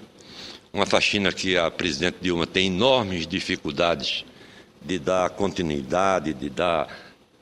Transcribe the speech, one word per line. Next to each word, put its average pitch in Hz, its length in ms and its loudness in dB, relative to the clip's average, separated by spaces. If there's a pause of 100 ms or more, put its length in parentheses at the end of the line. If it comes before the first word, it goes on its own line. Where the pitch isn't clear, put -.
(720)
uma 98 140 2
faxina 98 440 2
que 92 240 0
a 85 140 2
presidente 82 520 -2
Dilma 85 260 0
tem 95 200 2
enormes 95 600 2
dificuldades 85 1000 -2 (560)
de 92 160 -4
dar 90 320 2
continuidade, 85 1040 0
de 69 160 -6
dar, 80 400 0 (520)